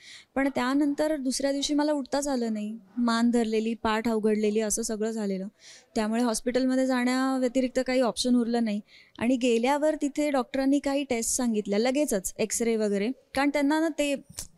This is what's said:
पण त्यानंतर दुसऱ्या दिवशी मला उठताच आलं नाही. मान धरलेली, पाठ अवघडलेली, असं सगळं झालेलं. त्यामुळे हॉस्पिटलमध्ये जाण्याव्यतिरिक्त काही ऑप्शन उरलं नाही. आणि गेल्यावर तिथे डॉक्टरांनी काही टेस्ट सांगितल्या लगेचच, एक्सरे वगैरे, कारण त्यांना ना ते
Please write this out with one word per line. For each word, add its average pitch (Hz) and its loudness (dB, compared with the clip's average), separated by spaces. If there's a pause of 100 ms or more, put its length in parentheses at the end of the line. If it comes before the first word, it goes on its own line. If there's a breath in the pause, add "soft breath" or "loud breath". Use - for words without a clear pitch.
(360 loud breath)
पण 269 0
त्यानंतर 285 0
दुसऱ्या 269 -2
दिवशी 277 -2
मला 294 2
उठताच 285 -2
आलं 240 -2
नाही. 214 -6 (200)
मान 233 2
धरलेली, 220 0
पाठ 220 -2
अवघडलेली, 214 2
असं 220 -2
सगळं 226 -4
झालेलं. 196 -4 (480 loud breath)
त्यामुळे 220 0
हॉस्पिटलमध्ये 254 0
जाण्याव्यतिरिक्त 254 0
काही 254 2
ऑप्शन 247 2
उरलं 233 2
नाही. 214 -2 (380 loud breath)
आणि 247 2
गेल्यावर 262 2
तिथे 294 0
डॉक्टरांनी 269 0
काही 277 0
टेस्ट 233 -2
सांगितल्या 208 0
लगेचच, 254 0
एक्सरे 226 -2
वगैरे, 208 0 (260)
कारण 277 2
त्यांना 294 2
ना 320 2
ते 294 0 (420)